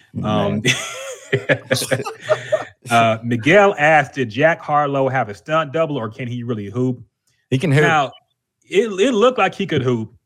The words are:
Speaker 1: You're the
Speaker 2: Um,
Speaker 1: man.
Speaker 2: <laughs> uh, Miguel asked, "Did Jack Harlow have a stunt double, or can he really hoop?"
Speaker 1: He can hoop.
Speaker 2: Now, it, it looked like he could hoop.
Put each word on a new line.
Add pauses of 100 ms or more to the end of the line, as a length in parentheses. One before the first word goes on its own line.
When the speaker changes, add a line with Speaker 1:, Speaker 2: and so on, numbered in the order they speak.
(140)
Speaker 1:
You're
the
Speaker 2:
Um,
Speaker 1:
man. (560)
Speaker 2:
<laughs>
uh,
Miguel
asked,
"Did
Jack
Harlow
have
a
stunt
double,
or
can
he
really
hoop?" (480)
Speaker 1:
He
can
hoop.
Speaker 2:
Now, (520)
it, (140)
it
looked
like
he
could
hoop. (120)